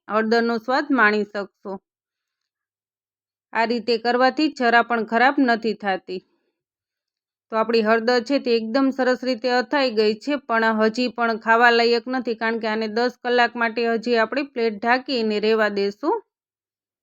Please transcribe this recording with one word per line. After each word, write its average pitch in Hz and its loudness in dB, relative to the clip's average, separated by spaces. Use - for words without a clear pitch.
હળદરનો 226 0
સ્વાદ 262 -2
માણી 208 2
શકશો. 202 -12
આ 226 -2
રીતે 233 -2
કરવાથી 254 0
જરા 233 2
પણ 233 -2
ખરાબ 247 2
નથી 233 0
થતી. 185 -6
તો 226 -4
આપણી 220 2
હળદર 226 2
છે 277 0
તે 262 -4
એકદમ 233 0
સરસ 254 0
રીતે 254 -2
અથાઈ 254 0
ગઈ 214 2
છે, 285 -6
પણ 226 0
હજી 220 0
પણ 226 -2
ખાવા 233 4
લાયક 233 2
નથી, 247 -4
કારણ 226 -2
કે 226 -4
આને 220 -2
દસ 240 -2
કલાક 240 0
માટે 233 -4
હજી 233 0
આપણે 226 0
પ્લેટ 226 -4
ઢાંકીને 233 -2
રહેવા 214 0
દઈશું. 202 -2